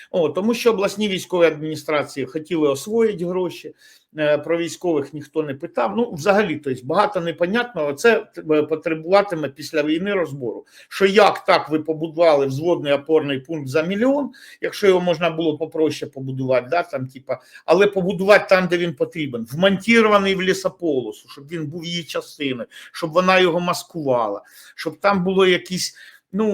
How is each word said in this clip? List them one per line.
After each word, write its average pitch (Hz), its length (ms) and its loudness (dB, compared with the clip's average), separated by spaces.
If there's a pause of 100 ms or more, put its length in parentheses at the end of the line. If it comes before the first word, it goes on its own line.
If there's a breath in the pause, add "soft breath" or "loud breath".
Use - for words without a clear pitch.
(120 loud breath)
О, 160 180 2
тому 214 240 0
що 233 180 2
обласні 202 360 0
військові 180 380 0
адміністрації 147 800 -2
хотіли 156 440 -2
освоїти 208 560 -2
гроші, 175 500 -6 (420 soft breath)
е, 151 200 2
про 160 200 -2
військових 160 560 -4
ніхто 151 300 -6
не 143 100 -8
питав. 180 440 -4
Ну, 240 140 -2
взагалі, 190 440 0
то 147 140 -8
есть, 123 160 -6
багато 185 360 0
непонятного. 170 720 -2
Це, 220 320 2 (120)
е, 156 260 2
потребуватиме 160 840 -2
після 147 340 -4
війни 170 300 -2
розбору. 139 520 -6 (240 loud breath)
Що - 160 0
як 196 400 6
так 156 240 2
ви 156 100 0
побудували 156 680 2
взводний 143 480 0
опорний 143 460 0
пункт 143 300 -8
за 156 140 0
мільйон, 247 480 0 (300 loud breath)
якщо 185 260 -2
його 185 140 6
можна 170 280 0
було 160 280 -2
попроще 156 540 -2
побудувати, 131 580 -2
да, 170 140 0
там, 131 240 -8
типа, 131 320 -10 (260 loud breath)
але 190 220 4
побудувати 190 640 2
там, 185 180 4
де 175 100 0
він 170 180 -2
потрібен, 139 560 -6
вмонтований 196 840 4
в 190 60 -4
лісополосу, 156 880 -4
щоб 143 260 -20
він 156 120 -6
був 160 180 -12
її 170 180 -8
частиною, 135 640 -6 (240 loud breath)
щоб 165 200 -6
вона 185 280 4
його 175 200 4
маскувала, 135 840 -2 (340 loud breath)
щоб - 240 -8
там 196 240 2
було 190 240 2
якісь, 180 480 -2 (360 loud breath)
ну, 214 220 -2